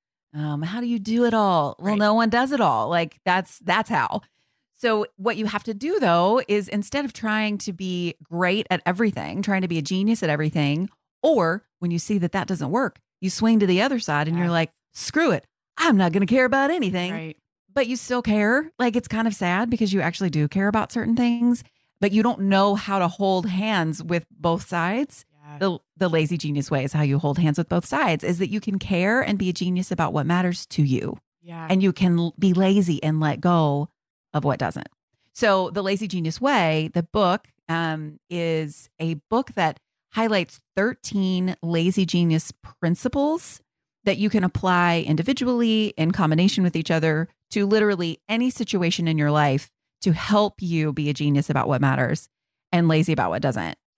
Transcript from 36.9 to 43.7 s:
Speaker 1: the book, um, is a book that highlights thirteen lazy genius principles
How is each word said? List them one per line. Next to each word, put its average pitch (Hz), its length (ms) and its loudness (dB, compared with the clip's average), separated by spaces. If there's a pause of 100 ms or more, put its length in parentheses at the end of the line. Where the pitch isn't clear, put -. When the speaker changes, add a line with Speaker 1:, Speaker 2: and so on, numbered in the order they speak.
Speaker 1:
the 170 120 0
book, 196 420 0 (220)
um, 156 500 -6 (100)
is 165 600 -4 (100)
a 165 160 -4 (160)
book 240 220 -2
that 165 260 -2 (340)
highlights 220 480 -2 (160)
thirteen 185 840 -2
lazy 170 440 2
genius 165 460 2 (360)
principles 285 720 -2 (440)